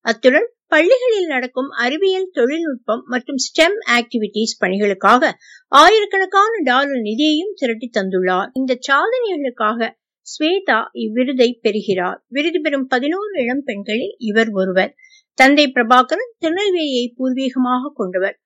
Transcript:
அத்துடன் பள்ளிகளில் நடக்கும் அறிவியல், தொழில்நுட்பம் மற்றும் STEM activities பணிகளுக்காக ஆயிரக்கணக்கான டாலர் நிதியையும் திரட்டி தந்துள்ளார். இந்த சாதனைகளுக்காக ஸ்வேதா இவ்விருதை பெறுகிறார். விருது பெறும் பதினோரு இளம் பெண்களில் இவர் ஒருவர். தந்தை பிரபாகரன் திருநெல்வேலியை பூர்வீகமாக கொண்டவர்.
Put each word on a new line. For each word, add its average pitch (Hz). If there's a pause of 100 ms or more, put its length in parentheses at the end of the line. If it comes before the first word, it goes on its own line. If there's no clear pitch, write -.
அத்துடன் 262 (140)
பள்ளிகளில் 415
நடக்கும் 262
அறிவியல், 370
தொழில்நுட்பம் 262
மற்றும் 254
STEM 339 (120)
activities 226
பணிகளுக்காக 202 (380)
ஆயிரக்கணக்கான 392
டாலர் 262
நிதியையும் 302
திரட்டி 233
தந்துள்ளார். 190
இந்த 262 (100)
சாதனைகளுக்காக 285 (300)
ஸ்வேதா 311
இவ்விருதை 240
பெறுகிறார். 190
விருது 311
பெறும் 285
பதினோரு 311
இளம் 254
பெண்களில் 220
இவர் 220
ஒருவர். 190 (400)
தந்தை 285
பிரபாகரன் 254
திருநெல்வேலியை 320
பூர்வீகமாக 254
கொண்டவர். 190